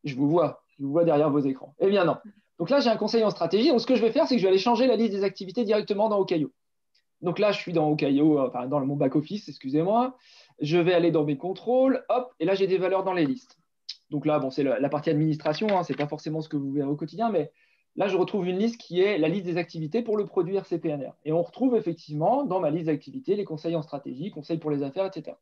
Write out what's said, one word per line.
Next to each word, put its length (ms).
Je 100
vous 140
vois, 340
je 60
vous 80
vois 120
derrière 260
vos 100
écrans. 400
Eh 100
bien 160
non. 100
Donc 120
là, 100
j'ai 100
un 60
conseil 300
en 60
stratégie. 380
Donc 120
ce 60
que 80
je 60
vais 100
faire, 160
c'est 80
que 40
je 60
vais 40
aller 100
changer 280
la 80
liste 160
des 120
activités 420
directement 420
dans 120
Okayo. 340
Donc 160
là, 140
je 80
suis 140
dans 160
Okayo, 500
euh, 80
enfin, 200
dans 180
mon 100
back-office, 540
excusez-moi. 680
Je 180
vais 160
aller 180
dans 140
mes 120
contrôles, 680
hop, 320
et 60
là, 100
j'ai 120
des 100
valeurs 260
dans 100
les 120
listes. 320
Donc 160
là, 140
bon, 120
c'est 120
la, 160
la 100
partie 200
administration, 580
hein, 60
c'est 140
pas 100
forcément 340
ce 60
que 80
vous 160
verrez 180
au 60
quotidien, 340
mais 220
là, 120
je 100
retrouve 300
une 100
liste 220
qui 220
est 160
la 100
liste 180
des 120
activités 440
pour 160
le 80
produit 320
R 80
C 140
P 100
N 140
R. 100
Et 60
on 120
retrouve 320
effectivement 680
dans 160
ma 120
liste 160
d'activités 480
les 80
conseils 320
en 60
stratégie, 500
conseils 260
pour 140
les 100
affaires, 240
et 80
cetera. 280